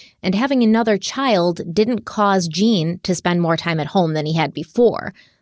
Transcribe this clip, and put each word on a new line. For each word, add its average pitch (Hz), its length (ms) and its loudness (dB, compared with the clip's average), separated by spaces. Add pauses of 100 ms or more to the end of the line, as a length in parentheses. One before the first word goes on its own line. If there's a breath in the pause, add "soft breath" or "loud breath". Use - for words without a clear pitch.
(240 loud breath)
and 185 100 0
having 254 300 0
another 220 340 2
child 190 640 0 (140)
didn't 214 320 0
cause 196 420 0
Jean 175 520 0
to - 140 -4
spend 175 280 0
more 165 160 2
time 165 240 -4
at 147 60 -4
home 165 260 0
than 151 120 -2
he 156 100 -2
had 160 180 0
before. - 600 0 (280 soft breath)